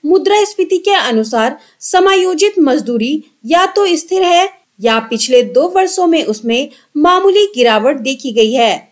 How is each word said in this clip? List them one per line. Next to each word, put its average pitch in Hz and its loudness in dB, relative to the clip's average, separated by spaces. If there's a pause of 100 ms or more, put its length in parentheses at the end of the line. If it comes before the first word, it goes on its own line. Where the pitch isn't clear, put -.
मुद्रास्फीति 381 0
के 381 0
अनुसार 233 -2 (240)
समायोजित 381 0
मजदूरी 254 -2 (220)
या 320 2
तो 403 0 (100)
स्थिर 370 -2
है 349 2 (300)
या 226 0
पिछले 240 0
दो 240 0
वर्षों 370 0
में 320 0
उसमें 233 -4 (280)
मामूली 370 2 (100)
गिरावट 240 2
देखी 262 -6
गई 220 2
है। 226 0 (160)